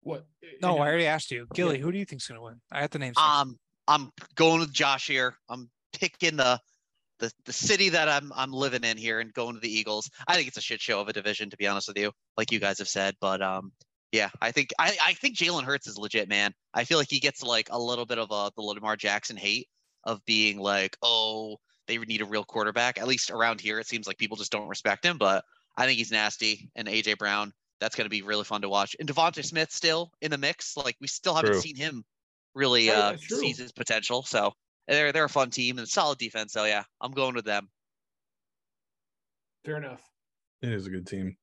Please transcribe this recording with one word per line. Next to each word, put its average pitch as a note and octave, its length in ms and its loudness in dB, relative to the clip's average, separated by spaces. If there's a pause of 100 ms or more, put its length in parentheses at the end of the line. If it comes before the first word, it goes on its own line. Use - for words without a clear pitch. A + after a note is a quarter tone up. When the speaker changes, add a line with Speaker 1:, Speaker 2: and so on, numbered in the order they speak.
Speaker 1:
What? D3 240 -10 (360)
Speaker 2:
No, F3+ 160 4
Speaker 1:
In C#3+ 40 4
Speaker 2:
I D3 60 2
already E3 200 4
asked D3+ 240 0
you. A#2+ 220 -8
Gilly, E3+ 240 2
Speaker 1:
Yeah. C3 80 -4
Speaker 2:
who E3+ 80 0
do G3 60 -4
you G3 60 -4
think's C3+ 220 -12
gonna A2+ 140 -14
win? A#2 180 -16 (120)
I C#3+ 100 -4
have D3 80 -2
the D#3 100 -6
names. B2+ 180 -4
Speaker 3:
Um, C#3+ 400 4 (300)
I'm C#3+ 240 4 (240)
going E3 240 8
with D3+ 140 -2
Josh C#3 340 2
here. B2+ 300 0 (100)
I'm B2 220 -12 (240)
picking E3 420 -2
the, B2 240 4 (600)
the, A#2 120 -2 (140)
the B2+ 80 -10
city G3 360 2
that D#3+ 200 4
I'm, C#3+ 260 0
I'm C3+ 160 -2
living C3 320 0
in A2+ 140 0
here A2+ 240 -2
and A2+ 120 -8
going A#2+ 220 -4
to G#2+ 60 -14
the A2+ 120 -4
Eagles. G#2+ 360 -2 (180)
I E3+ 80 4
think C#3+ 140 2
it's - 80 -14
a G#2+ 40 -8
shit A2+ 200 -4
show G#2+ 180 0
of G2+ 80 -2
a G#2+ 60 -4
division, G#2 380 -4
to G2 60 -16
be G2+ 100 0
honest G2 200 -2
with G2+ 100 -6
you, G#2 140 0 (240)
like A2 160 -2
you A2 80 0
guys G2 200 0
have G2 100 -4
said. G2 320 0
But, F#2+ 200 0
um, F#2+ 300 -4 (400)
yeah, G#2+ 180 2 (120)
I A#2 100 0
think, C3+ 280 0
I, F3 260 2
I F#3 80 4
think B3+ 240 -2
Jalen E3+ 260 0
Hurts C3+ 240 -2
is G#2+ 100 -12
legit, G#2 320 -2
man. G2+ 240 2 (200)
I A#2+ 100 0
feel D#3+ 140 2
like C#3+ 120 2
he C#3 100 0
gets, C#3+ 240 -2
like, A#2 280 0
a A#2+ 80 -2
little A#2+ 260 -2
bit A#2 120 -4
of A2+ 140 -4
a, G#2 240 -2
the A2+ 60 -10
Lamar G#2 360 -4
Jackson G#2 400 -2
hate G2+ 300 -2 (360)
of G#2+ 220 -4
being G#2+ 340 2
like, G2 440 0
"Oh, A2 540 0 (300)
they A#2 120 -2
need A2 220 -4
a G#2+ 40 -2
real G#2 180 -2
quarterback." A2+ 560 0
At A2 80 -4
least C3 240 0
around A2+ 300 2
here, G#2+ 180 -2
it A2+ 80 -10
seems A2 200 -6
like F#2+ 100 -8
people G#2+ 180 -4
just G#2 160 -6
don't G#2 160 -4
respect G2+ 380 -2
him. F3 120 2
But G2 280 4 (320)
I B2 80 2
think B2+ 140 4
he's G#2+ 120 -2
nasty, G#2+ 640 -2
and G#2+ 140 -8
A A2 140 0
J G#2+ 100 2
Brown G#2 400 -2 (280)
that's G#2+ 160 -4
gonna A2 100 -2
be G#2 140 -4
really G#2 240 -2
fun G#2 160 -4
to G2+ 80 -4
watch. G2+ 280 0
And D3+ 120 -8
Devonta E3 340 2
Smith D#3+ 280 -2
still E3+ 500 0
in D#3 100 -2
the C#3+ 60 -2
mix. C#3+ 400 -4
Like, C3+ 240 -2
we C#3 60 -10
still - 280 0
haven't A#2 160 4
Speaker 4:
True. G2 100 4
Speaker 3:
seen D3+ 140 -8
him C#3 300 -6 (500)
really, B2 320 6
Speaker 1:
Right, G#2+ 100 6
Speaker 3:
uh, G#2 140 6
Speaker 1:
that's - 120 -8
true. - 160 -2
Speaker 3:
seize A#2+ 180 -2
his B2 160 -12
potential. A#2+ 500 -2
So G#2 300 2 (340)
they're, D3 240 4
they're D#3 140 4
a C#3 40 0
fun C3 200 4
team B2 300 -2
and A2+ 80 -8
solid D3+ 320 2
defense. A2 340 -6
So, A2 100 0
yeah, G#2 200 2 (180)
I'm B2+ 100 -6
going C3 240 0
with A#2 100 -4
them. G2+ 240 -2 (2000)
Speaker 1:
Fair D3+ 120 -4
enough. C3+ 240 -10 (600)
Speaker 4:
It B2 100 -2
is F#2+ 160 -4
a - 20 -8
good F#2 180 -8
team. F#2+ 360 -6